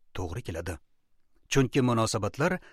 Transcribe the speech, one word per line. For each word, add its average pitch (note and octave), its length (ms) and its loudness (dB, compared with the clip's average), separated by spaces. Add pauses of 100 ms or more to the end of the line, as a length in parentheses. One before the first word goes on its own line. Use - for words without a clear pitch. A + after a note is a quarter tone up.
(100)
to'g'ri F#2 320 -6
keladi. F2 320 -8 (760)
Chunki C3+ 320 4
munosabatlar A#2 720 0 (200)